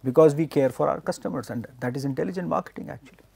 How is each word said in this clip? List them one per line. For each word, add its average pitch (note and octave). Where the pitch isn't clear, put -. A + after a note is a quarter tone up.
because C#3+
we D#3
care C3+
for C#3+
our C#3
customers, D#3+
and A#2
that B2+
is C3+
intelligent E3+
marketing -
actually. -